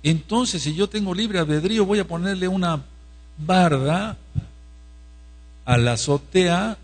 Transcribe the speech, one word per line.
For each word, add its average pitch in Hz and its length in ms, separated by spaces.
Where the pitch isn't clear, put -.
Entonces, 165 580
si 151 140
yo 196 120
tengo 196 280
libre 208 240
albedrío, 170 480
voy 208 100
a 196 100
ponerle 185 400
una 175 360
barda 170 760
a 123 120
la 120 160
azotea 175 920